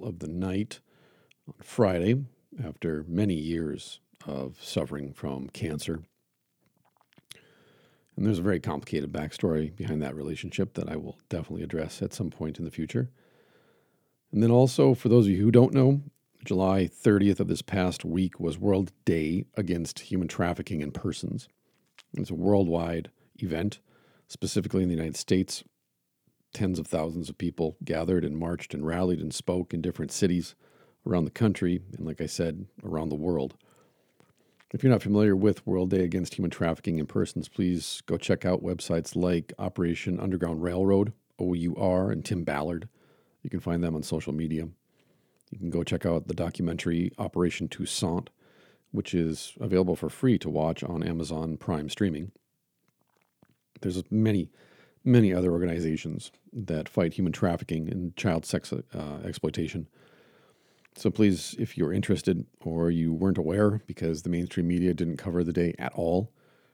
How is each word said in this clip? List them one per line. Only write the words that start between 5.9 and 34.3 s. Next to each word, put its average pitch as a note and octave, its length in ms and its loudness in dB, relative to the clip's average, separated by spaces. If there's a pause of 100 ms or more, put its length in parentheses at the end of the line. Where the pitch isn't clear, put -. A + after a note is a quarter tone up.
And F#2+ 100 -2
there's G#2 140 2
a E2+ 40 -4
very F#2 180 0
complicated D2 500 -4
backstory D#2 640 -2
behind D#2 280 -4
that C2+ 120 -6
relationship D2+ 600 -6
that E2 140 -6
I D#2 60 -6
will D2+ 240 -10 (100)
definitely E2 360 -6
address D#2+ 380 -6
at F#2+ 120 -6
some E2+ 160 -4
point D#2 300 -8
in F2 40 -6
the D#2+ 60 -6
future. A#2+ 400 -4 (1200)
And G#2+ 140 4
then A#2 80 6
also, C3 420 6
for - 140 0
those A2+ 180 8
of G2 60 6
you F#2 100 2
who A2 80 6
don't A#2+ 240 8
know, C3+ 280 6 (420)
July F#2+ 420 4
thirtieth G2+ 540 6
of F2+ 80 0
this F2 140 -2
past F#2 420 0
week F2 340 0
was E2 180 -2
World F#2+ 360 2 (120)
Day E2 420 2 (100)
Against E2+ 420 -2
Human F#2 300 -4
Trafficking F2 520 -2
in D2 120 -6
Persons. - 560 -6 (640)
It's - 180 -6
a F2 60 -8
worldwide E2+ 760 2 (320)
event, F2 380 -4 (480)
specifically - 560 -2
in F2+ 40 2
the F2 60 0
United D#2+ 220 -4
States. - 480 0 (880)
Tens F#2+ 240 -2
of D#2 80 -6
thousands E2 420 -4
of - 80 -12
people E2 460 -4
gathered E2 420 0
and D2+ 120 -2
marched E2 380 -6
and D2 120 -4
rallied F2 320 0
and D#2 160 -6
spoke F2+ 400 -4
in E2+ 80 -2
different E2+ 300 -4
cities F2 420 0 (500)
around E2+ 200 2
the C2+ 80 -4
country, F#2 480 0 (160)
and D#2+ 100 -8
like D#2+ 140 -6
I D#2+ 60 -4
said, E2+ 400 -4 (180)
around D#2+ 240 -4
the D2 80 -4
world. D#2 400 -2 (1160)